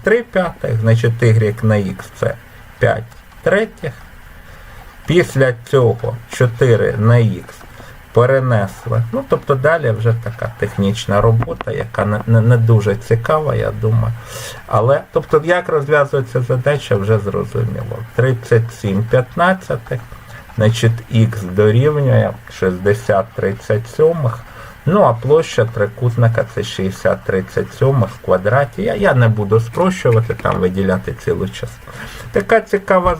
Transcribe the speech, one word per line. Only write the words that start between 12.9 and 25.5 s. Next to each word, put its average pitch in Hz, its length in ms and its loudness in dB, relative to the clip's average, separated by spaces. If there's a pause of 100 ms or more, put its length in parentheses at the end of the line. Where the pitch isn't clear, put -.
цікава, 131 600 0
я 104 160 -2
думаю. 110 420 -2 (540)
Але, 123 340 2 (100)
тобто, - 340 0
як 175 240 0
розв'язується 139 720 0
задача, 127 540 0
вже 104 240 2
зрозуміло. - 800 -4 (180)
Тридцять 117 580 0
сім 101 360 -2
п'ятнадцятих, 170 880 -2 (560)
значить, 117 560 2
х 110 320 2
дорівнює 110 880 2 (280)
шістдесят 95 640 0 (100)
тридцять 104 520 -4
сьомих. 151 520 0 (500)
Ну, 202 120 4
а 131 120 4
площа 131 520 2